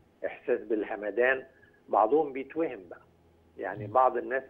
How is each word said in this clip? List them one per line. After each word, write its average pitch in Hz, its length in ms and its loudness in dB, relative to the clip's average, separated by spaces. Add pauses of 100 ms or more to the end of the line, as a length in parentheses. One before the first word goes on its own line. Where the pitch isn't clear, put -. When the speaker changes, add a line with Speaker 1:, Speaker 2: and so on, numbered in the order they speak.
(260)
Speaker 1:
إحساس - 360 -2
بالهمدان. 110 840 0 (460)
بعضهم 131 440 4
بيتوهم 135 460 -6 (100)
بقى، - 100 -18 (580)
يعني 104 300 -6
Speaker 2:
مم. 104 60 -6
Speaker 1:
بعض 127 240 4
الناس 123 320 -4